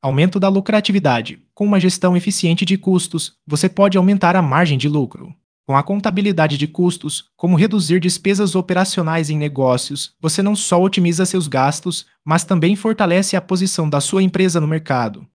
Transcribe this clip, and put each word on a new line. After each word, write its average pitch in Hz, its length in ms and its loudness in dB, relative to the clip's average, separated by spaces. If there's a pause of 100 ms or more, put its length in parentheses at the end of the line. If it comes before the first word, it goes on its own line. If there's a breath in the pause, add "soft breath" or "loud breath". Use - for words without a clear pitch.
Aumento 147 360 2
da 196 100 2
lucratividade. 196 880 0 (140)
Com - 100 -6
uma 208 160 2
gestão 180 380 2
eficiente 175 480 0
de 180 100 0
custos, 180 580 -2 (120)
você 151 240 0
pode 196 300 2
aumentar 185 360 2
a 185 60 2
margem 151 340 2
de 135 140 0
lucro. 147 420 -4 (360)
Com 139 100 2
a 143 60 2
contabilidade 196 760 0
de 147 100 -2
custos, 175 580 -4 (120)
como 175 180 2
reduzir 180 440 2
despesas 185 560 -2
operacionais 175 760 -2
em 156 80 -2
negócios, 135 800 -2
você 160 220 -2
não 202 140 0
só 180 260 0
otimiza 180 420 2
seus 180 240 -2
gastos, 139 600 -2 (180)
mas 160 180 0
também 180 320 2
fortalece 196 600 0
a 180 60 0
posição 180 460 -2
da 143 140 0
sua 190 220 0
empresa 180 360 2
no 151 80 0
mercado. 127 560 -4 (140)